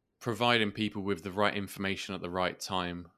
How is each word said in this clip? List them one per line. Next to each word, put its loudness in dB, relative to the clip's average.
providing 4
people -2
with -2
the -6
right 2
information -4
at -8
the -6
right 0
time. -4